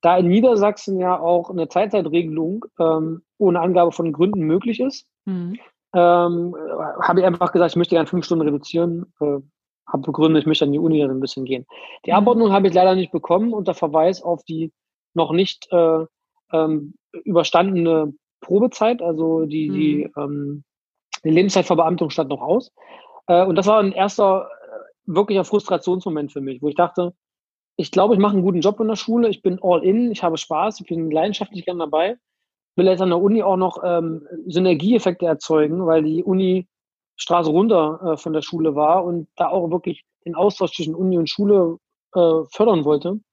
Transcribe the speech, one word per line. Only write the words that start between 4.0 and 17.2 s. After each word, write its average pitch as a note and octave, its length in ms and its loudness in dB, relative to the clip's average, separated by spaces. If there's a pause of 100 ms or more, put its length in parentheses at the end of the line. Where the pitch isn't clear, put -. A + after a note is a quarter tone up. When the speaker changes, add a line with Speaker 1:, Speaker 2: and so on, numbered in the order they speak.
Speaker 1:
Gründen F#3 280 0
möglich G#3 400 -2
ist. C4+ 260 -6 (200)
Speaker 2:
Mhm. F#3 320 -8 (360)
Speaker 1:
Ähm, F3 640 2
äh, D#3 460 -8
habe F3+ 180 2
ich F3+ 60 2
einfach F3 260 0
gesagt, E3+ 200 2
ich - 40 -2
möchte E3+ 180 0
gerne D#3+ 140 2
fünf F3+ 160 -4
Stunden E3 200 0
reduzieren, E3 760 -4
äh, C#3+ 180 -2 (480)
habe C#3 160 -4
begründet, D3+ 400 2
ich D3+ 40 -2
möchte D#3 180 2
an C#3+ 80 0
die D3 60 0
Uni D#3+ 220 2
dann C#3 100 0
ein C3 100 -4
bisschen C3+ 240 -8
gehen. C3 220 -8 (400)
Die F3+ 40 -2
Speaker 2:
Mhm. F3+ 60 4
Speaker 1:
Abordnung A3 360 4
habe G3 160 4
ich E3 60 0
leider F#3 200 6
nicht F#3 180 -2
bekommen, G3 400 0
unter F#3+ 220 -4
Verweis D#3+ 480 0
auf E3+ 220 -6
die D#3+ 280 -8 (420)
noch E3 180 -2
nicht, F3+ 380 -2
äh, E3 340 2 (480)
ähm, D#3 420 -2 (300)